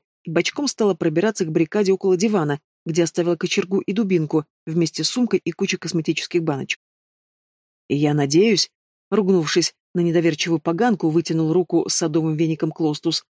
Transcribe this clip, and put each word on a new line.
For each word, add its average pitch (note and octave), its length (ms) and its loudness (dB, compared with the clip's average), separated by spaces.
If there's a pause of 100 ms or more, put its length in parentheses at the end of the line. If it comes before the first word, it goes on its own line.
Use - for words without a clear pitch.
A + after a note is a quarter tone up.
(240)
и E3+ 60 -10
бочком F3 380 -2
стала G#3 260 0
пробираться E3+ 500 0
к D#3+ 80 -4
баррикаде F#3 400 2
около F#3+ 240 2
дивана, E3+ 440 0 (260)
где D#3+ 160 0
оставила E3+ 340 0
кочергу F#3 440 -2
и - 120 -4
дубинку F3 520 0 (220)
вместе D#3+ 380 -2
с - 40 -2
сумкой A3+ 360 0
и F3 80 -2
кучей G3 260 -4
косметических E3 640 -2
баночек. C#3 380 -4 (1080)
"И C#3 80 -2
я D3 180 2
надеюсь", D#3+ 560 2 (400)
ругнувшись F#3 640 2 (200)
на F3 60 0
недоверчивую E3 600 0
поганку, F3 480 0
вытянул D#3+ 440 0
руку E3+ 360 0
с - 60 -4
садовым D#3+ 420 0
веником D#3+ 360 -2
Клостус, D#3 520 -2 (120)